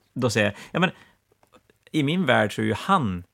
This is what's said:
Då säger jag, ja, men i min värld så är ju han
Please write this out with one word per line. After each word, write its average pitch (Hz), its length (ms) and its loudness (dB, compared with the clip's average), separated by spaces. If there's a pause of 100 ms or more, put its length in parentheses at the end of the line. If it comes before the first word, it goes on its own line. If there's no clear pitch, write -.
(120)
Då 123 180 -2
säger 107 160 2
jag, 104 80 -4 (180)
ja, 165 80 -2
men 175 100 2 (1000)
i 151 120 0
min 165 240 0
värld 110 280 2
så 113 80 -4
är 110 40 0
ju 107 80 0
han 104 600 -2